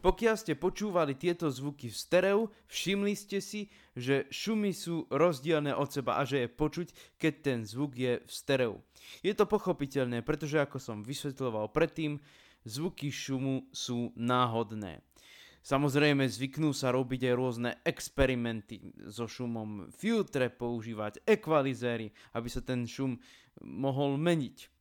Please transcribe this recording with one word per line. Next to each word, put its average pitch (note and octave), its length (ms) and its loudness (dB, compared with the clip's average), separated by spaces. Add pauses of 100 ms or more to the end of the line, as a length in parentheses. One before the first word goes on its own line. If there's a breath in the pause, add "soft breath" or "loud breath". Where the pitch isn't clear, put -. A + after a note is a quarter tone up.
Pokiaľ A3 320 4
ste D3+ 160 -2
počúvali E3+ 640 0
tieto E3+ 320 0
zvuky C3 400 -6
v - 80 -8
stereu, G3 400 4 (320 loud breath)
všimli G3+ 400 0
ste G3 320 -4
si, G#3 240 -8 (240 loud breath)
že C3 400 0
šumy G#3 400 0
sú E3+ 400 -4
rozdielne D3 640 2
od C#3 160 0
seba A#2+ 240 0
a C3+ 80 2
že B2+ 240 0
je - 0 -
počuť, - 720 -6
keď D#3 120 2 (120)
ten C3 140 0 (100)
zvuk C3 240 -4
je B2 320 0
v - 80 -20
stereu. B2+ 480 0 (400 loud breath)
Je G3 160 0
to G#3 80 6
pochopiteľné, C3+ 800 0
pretože D3+ 400 -2
ako C#3 160 -8
som G#2 240 -8
vysvetľoval B2 720 -4
predtým, D#3 480 0 (400 loud breath)
zvuky C#3+ 480 -6
šumu C3 560 -4
sú - 480 -4
náhodné. A2+ 880 0 (560 loud breath)
Samozrejme, C#3+ 640 4
zvyknú C3+ 480 0
sa C3 160 0
robiť B2+ 400 2
aj B2 80 6
rôzne A#2+ 340 0 (140)
experimenty A#2+ 960 0 (320)
so A2+ 160 -6
šumom, A2 640 -6
filtre F3+ 560 0
používať, A2+ 800 -4
ekvalizéry, B2+ 800 2 (240 loud breath)
aby A#2 160 -4
sa A#2+ 160 -6
ten B2 240 -2
šum B2+ 320 -4 (400 loud breath)
mohol C3+ 560 -2
meniť. D#3+ 640 0